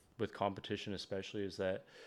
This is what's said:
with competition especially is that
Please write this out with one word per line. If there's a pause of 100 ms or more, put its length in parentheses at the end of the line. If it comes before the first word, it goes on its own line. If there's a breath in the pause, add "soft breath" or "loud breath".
(180)
with
competition
especially
is
that (220 loud breath)